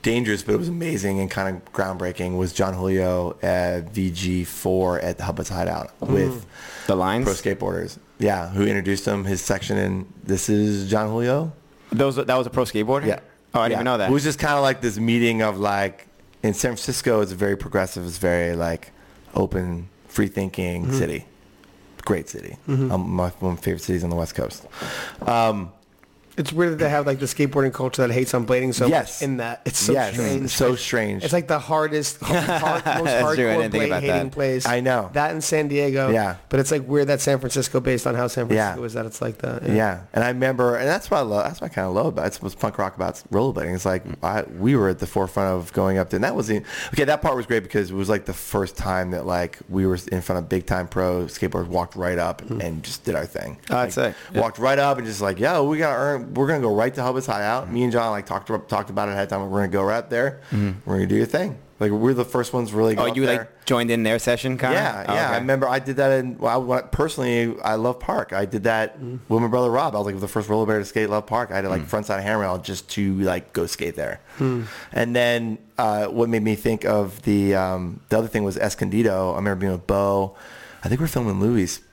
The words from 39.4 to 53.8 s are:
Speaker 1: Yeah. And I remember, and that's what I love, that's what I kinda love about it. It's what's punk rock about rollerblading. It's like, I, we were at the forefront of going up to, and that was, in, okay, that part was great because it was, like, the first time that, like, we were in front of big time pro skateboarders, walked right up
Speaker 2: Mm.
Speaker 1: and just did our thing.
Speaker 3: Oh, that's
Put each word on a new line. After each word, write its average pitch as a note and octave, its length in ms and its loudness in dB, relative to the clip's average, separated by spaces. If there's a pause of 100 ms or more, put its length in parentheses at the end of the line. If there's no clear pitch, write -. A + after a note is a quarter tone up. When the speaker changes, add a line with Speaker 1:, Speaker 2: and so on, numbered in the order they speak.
Speaker 1:
Yeah. G#2 340 2 (120)
And A2+ 100 2
I A#2+ 60 2
remember, B2 480 2
and B2+ 100 0
that's E3+ 240 0
what G3+ 60 2
I D3+ 60 4
love, G#2 220 0
that's - 180 -6
what - 80 -8
I - 40 -20
kinda F#2+ 140 -2
love G#2+ 200 2
about D#3 160 -2
it. - 20 0
It's - 160 -6
what's F#2+ 120 -6
punk - 220 -4
rock F#2+ 200 -4
about F2+ 260 -4 (100)
rollerblading. F#2 420 0
It's F2+ 120 -4
like, F#2 160 0 (200)
I, G2 200 0 (160)
we B2 180 4
were G2 140 4
at F#2 80 0
the - 80 -4
forefront F#2+ 520 0
of E2+ 140 -8
going F#2+ 240 2
up F#2 140 0
to, C#3+ 60 -2
and - 100 2
that G3 100 0
was, A2 140 -2
in, G#2 140 0 (280)
okay, D3 120 2
that D3 180 2
part D3+ 120 2
was A#2+ 120 -4
great A2+ 160 2
because F#2 280 -2
it F#2+ 60 -4
was, G2 140 0
like, G#2 160 0
the F#2+ 80 -6
first - 420 -2
time F#2 360 0
that, F2+ 120 -4
like, F2 340 -2 (120)
we F#2+ 160 2
were F#2 120 2 (140)
in F#2 80 0
front F2+ 180 -2
of E2+ 120 -6
big F#2 160 0
time F#2 200 -2
pro F2+ 420 0
skateboarders, F2 400 -4
walked F2 280 -4
right F2+ 220 0
up F2 280 -2
Speaker 2:
Mm. A2+ 160 -6
Speaker 1:
and D#2+ 200 -6
just - 220 -12
did A2 100 -2
our D#2 100 -2
thing. - 320 -10 (140)
Speaker 3:
Oh, B2 60 0
that's B2 200 0